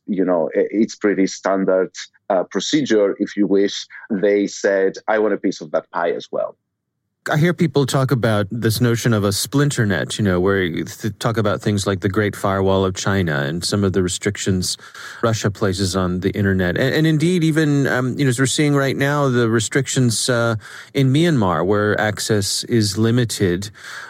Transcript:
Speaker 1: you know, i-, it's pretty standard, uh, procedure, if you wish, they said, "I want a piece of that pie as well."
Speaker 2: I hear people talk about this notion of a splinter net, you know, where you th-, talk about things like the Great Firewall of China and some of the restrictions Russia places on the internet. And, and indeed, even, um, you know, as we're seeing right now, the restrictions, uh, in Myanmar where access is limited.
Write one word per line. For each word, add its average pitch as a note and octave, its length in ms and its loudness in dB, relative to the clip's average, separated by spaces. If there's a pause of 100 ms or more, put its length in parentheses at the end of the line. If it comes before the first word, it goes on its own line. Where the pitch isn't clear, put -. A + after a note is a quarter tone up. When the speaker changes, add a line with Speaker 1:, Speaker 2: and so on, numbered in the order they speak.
Speaker 1:
you F#2 160 0
know, E2+ 320 2
i-, G2 160 2
it's G#2+ 240 0
pretty G2 320 2
standard, F#2+ 640 0 (380)
uh, F#2 160 2
procedure, G#2+ 720 0
if - 160 -4
you G#2 100 2
wish, G2+ 400 0 (240)
they G2+ 380 2
said, G2 460 0 (160)
"I A2 100 2
want G#2+ 140 2
a F#2+ 40 -2
piece F#2 220 -4
of D#2 120 -12
that D#2+ 200 -4
pie F2 200 -2
as - 200 -8
well." - 240 -6 (760)
Speaker 2:
I D3+ 60 0
hear E3+ 160 2
people C#3+ 320 2
talk C3 260 0
about G#2+ 400 2
this A2+ 300 -2
notion A#2 320 2
of G#2 100 2
a G2+ 80 2
splinter C#3 540 0
net, E2+ 320 -2
you A2 80 0
know, F2+ 160 2
where G2 200 2
you E2+ 220 -2
th-, - 360 -8
talk A2+ 180 -2
about G#2 240 0
things G#2 260 0
like G2 140 -2
the G#2 80 0
Great G2+ 260 0
Firewall F#2+ 480 2
of F#2+ 120 0
China F2 480 0
and D#2+ 200 -4
some G2+ 220 0
of F#2 80 0
the F#2 100 2
restrictions F#2 720 -2 (440)
Russia A2+ 280 0
places F#2+ 460 -2
on F#2 240 0
the F#2 120 0
internet. F#2 460 0
And, C3 160 0
and D#3 140 2
indeed, D#3+ 380 2
even, D3 420 2
um, B2 320 -2
you C#3+ 60 2
know, C3 40 4
as A#2+ 100 0
we're C3+ 60 2
seeing D3 300 2
right C3+ 220 0
now, C#3 320 0
the A#2+ 200 2
restrictions, A#2 800 0
uh, A#2 300 0 (360)
in C3+ 200 2
Myanmar A2+ 520 2
where G#2 320 2
access G#2 680 -2
is G#2 320 0
limited. G#2+ 760 0 (380)